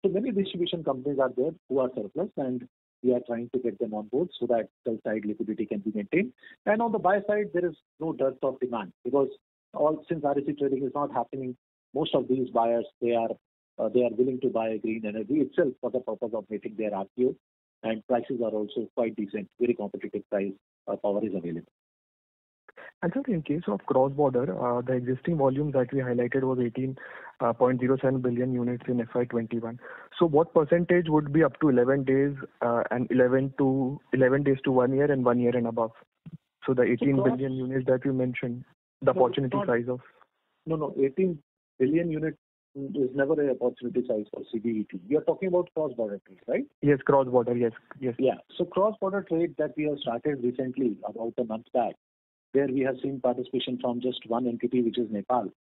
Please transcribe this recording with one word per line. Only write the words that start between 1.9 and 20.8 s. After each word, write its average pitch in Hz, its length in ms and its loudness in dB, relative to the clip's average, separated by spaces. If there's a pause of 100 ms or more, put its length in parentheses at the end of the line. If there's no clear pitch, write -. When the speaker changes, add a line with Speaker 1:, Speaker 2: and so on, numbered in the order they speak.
Speaker 1:
surplus, 139 440 -6
and 127 300 -4 (360)
we 123 100 6
are 120 140 2
trying 120 260 -4
to 127 60 0
get 117 200 -2
them 110 140 -4
on 107 140 -6
board 123 220 -2 (100)
so 123 80 -4
that 113 200 2 (160)
sell 110 220 -4
side 107 200 -2
liquidity 104 400 -4
can 107 140 -6
be 104 140 -4
maintained. 160 400 -2 (320)
And 220 160 2
on 233 100 0
the 220 80 0
buy 190 280 4
side, 208 260 0
there 175 120 0
is 165 100 -4 (240)
no 160 140 -4
dearth 135 280 -2
of 131 180 -2
demand 117 340 -4 (100)
because 135 260 2 (440)
all, 151 360 0
since 160 140 -2
R 143 160 2
E 139 60 -4
C 147 80 -2
trading 139 320 0
is 143 100 -4
not 147 180 -2
happening, 127 420 -6 (380)
most 147 220 -2
of 131 120 2
these 127 220 0
buyers, 117 360 2 (160)
they 120 120 2
are, 113 160 0 (480)
uh, 113 120 -2
they 123 140 4
are 113 140 0
willing 127 240 2
to 127 80 2
buy 113 280 0
green 110 280 -4
energy 110 360 -2
itself - 400 0
for 123 100 -4
the 127 80 -2
purpose 110 340 -6
of 107 160 -6
meeting 107 280 -8
their 107 180 -4
R 98 100 -4 (100)
P 123 100 2
O, 131 100 0 (480)
and 110 240 -4
prices 123 340 0
are 110 100 -2
also 107 440 -4
quite 113 200 -2
decent, 104 320 -6 (120)
very 120 140 2
competitive 101 580 -6
price, 98 220 -2 (340)